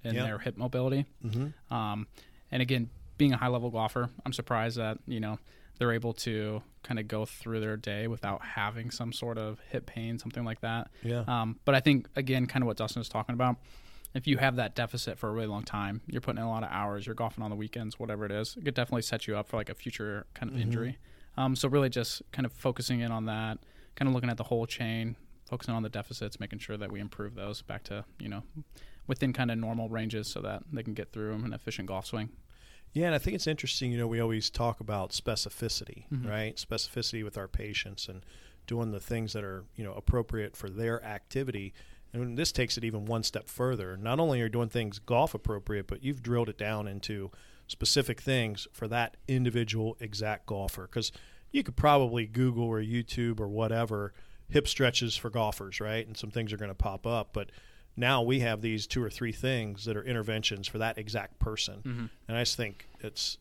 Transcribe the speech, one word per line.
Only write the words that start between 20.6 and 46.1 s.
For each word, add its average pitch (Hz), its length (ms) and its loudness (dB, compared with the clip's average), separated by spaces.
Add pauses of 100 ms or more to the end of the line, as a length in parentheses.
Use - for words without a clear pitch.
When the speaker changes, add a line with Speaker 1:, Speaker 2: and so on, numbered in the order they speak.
Speaker 1:
injury. 120 360 0 (380)
Um, 131 200 2
so 139 120 2
really 135 220 6
just 117 300 -2 (120)
kind 131 120 -2
of 123 80 -2
focusing 123 480 0
in 117 120 0
on 110 140 -2
that, 110 320 -2 (380)
kinda 135 160 4
looking 123 160 2
at 117 80 0
the 110 80 -2
whole 113 220 2
chain, 113 500 -2 (320)
focusing 120 260 -2
on 113 80 2
the 110 60 0
deficits, 110 520 -6
making 107 180 -6
sure 110 180 -6
that 101 140 -4
we 101 100 -6
improve 104 360 -6
those 101 260 -6
back 101 220 -8
to, 101 200 -6 (140)
you 107 100 -6
know, 104 140 -6 (640)
within 131 260 2
kinda 120 240 0
normal 113 320 -2
ranges 113 400 -2
so 101 140 -4
that 98 200 -4 (100)
they 120 100 -2
can 113 120 -4
get 104 180 -6
through 107 200 -4
'em 110 120 -2
an 110 80 -4
efficient 104 360 -6
golf 95 180 -2
swing. 113 240 -4 (640)
Speaker 2:
Yeah, 165 140 4
and 165 80 4
I 143 40 6
think - 180 0
it's - 100 -2
interesting, 131 460 0
you 117 60 2
know, 117 100 2
we 113 100 0
always 113 320 2
talk 117 300 0
about 104 320 -2
specificity, - 1000 -4
Speaker 1:
Mm-hmm. 123 160 -2
Speaker 2:
right? 107 280 -2
Specificity - 640 -2
with 104 160 -6
our 95 80 -4
patients 104 640 -4
and 95 180 -12 (400)
doing 117 240 2
the 101 80 -2
things 113 360 -2
that 107 100 -4
are, 95 200 -6 (120)
you 113 80 -6
know, 95 100 -6
appropriate 110 640 2
for 104 120 -8
their 113 360 0
activity. 107 680 -4 (400)
And 120 240 -2
this 165 140 2
takes 120 260 2
it 117 60 -4
even 110 220 -2
one 113 180 0
step - 260 -4
further. 104 480 0
Not 113 220 0
only 147 220 4
are 117 40 4
you 113 40 4
doing 117 200 2
things 107 300 0
golf 123 360 4
appropriate, 104 520 0
but - 160 -4
you've 131 200 -2